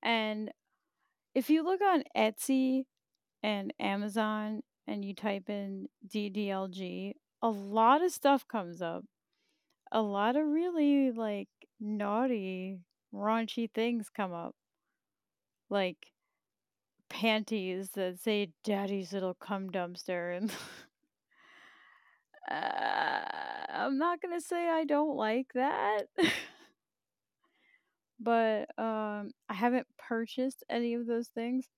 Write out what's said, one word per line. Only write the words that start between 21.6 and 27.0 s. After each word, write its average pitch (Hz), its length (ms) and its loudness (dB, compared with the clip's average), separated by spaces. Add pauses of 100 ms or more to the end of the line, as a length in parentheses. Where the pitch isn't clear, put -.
uh, - 680 0 (520)
I'm 269 240 0
not 339 240 0
gonna 349 200 -4
say 339 280 -2
I 320 160 2
don't 294 300 2
like 220 380 0
that. 311 540 0 (100)
<laughs> 359 80 6 (1900)